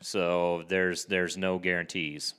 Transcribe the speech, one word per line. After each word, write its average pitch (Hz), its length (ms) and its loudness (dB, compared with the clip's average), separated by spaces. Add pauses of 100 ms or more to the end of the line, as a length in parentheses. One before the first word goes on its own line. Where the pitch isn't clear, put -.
So 87 640 2
there's, 92 360 2
there's 90 320 0
no 92 220 0
guarantees. 87 800 -4